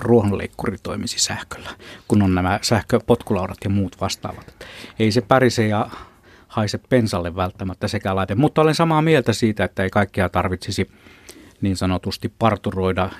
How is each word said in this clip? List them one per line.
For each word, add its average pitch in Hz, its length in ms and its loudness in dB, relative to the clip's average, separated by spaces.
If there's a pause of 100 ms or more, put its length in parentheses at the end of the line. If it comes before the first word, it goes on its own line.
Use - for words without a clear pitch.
ruohonleikkuri 101 800 2
toimisi - 360 -8
sähköllä, - 520 -6 (380)
kun 104 140 4
on 95 120 4
nämä 90 280 2
sähköpotkulaudat 101 1000 0
ja 101 60 -2
muut 98 300 -2
vastaavat. - 680 -10 (320)
Ei 110 140 2
se 120 80 2
pärise 123 460 2
ja 107 240 -2 (580)
haise 107 300 -4 (100)
pensalle 95 480 0
välttämättä 92 520 -4
sekään 98 280 -2
laite, 95 180 -2
mutta 147 260 2
olen 156 140 4
samaa 160 280 2
mieltä 156 300 4
siitä, 107 320 0
että - 180 -4
ei 95 80 -2
kaikkea 98 380 0
tarvitsisi 90 600 -2 (720)
niin 98 160 0
sanotusti 92 600 -4
parturoida. 95 800 0